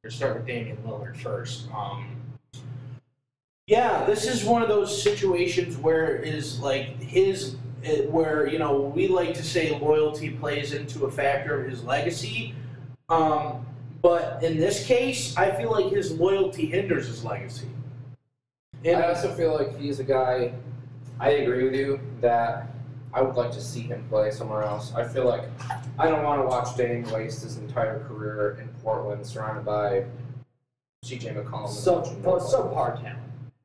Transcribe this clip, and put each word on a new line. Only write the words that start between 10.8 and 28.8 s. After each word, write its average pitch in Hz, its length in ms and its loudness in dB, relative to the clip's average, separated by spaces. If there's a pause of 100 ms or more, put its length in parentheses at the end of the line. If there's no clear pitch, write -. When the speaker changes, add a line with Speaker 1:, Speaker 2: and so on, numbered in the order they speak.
Speaker 1:
a - 40 -2
factor 139 520 0
of 135 80 -6
his 120 140 -8
legacy. - 680 -2 (560)
Um, 156 560 2 (380)
but 170 400 4
in 160 160 0
this 190 260 2
case, 254 520 2
I 196 160 4
feel 226 180 -2
like 202 160 4
his 185 240 0
loyalty 175 560 2
hinders 175 400 0
his - 180 -8
legacy. - 440 -8 (1160)
And 165 120 6
Speaker 2:
I 170 140 4
also - 220 0
feel 160 240 2
like 143 220 -2
he's 143 220 -4
a 127 40 -2
guy, 127 480 2 (680)
I - 100 6
agree 127 320 4
with 131 120 2
you, 139 260 0 (200)
that 117 460 2 (480)
I 127 80 4
would 127 140 2
like 120 160 0
to - 80 -8
see 120 220 -8
him 101 260 -6
play 107 240 2
somewhere 107 320 -4
else. 104 300 -4
I 120 120 -2
feel 127 200 0
like 117 180 2 (520)
I 156 120 4
don't 151 160 2
wanna 135 200 2
watch 123 320 0
Dame 120 360 0
waste 113 320 -4
his - 140 -10
entire 110 460 -2
career 104 560 -4
in 117 60 -12 (160)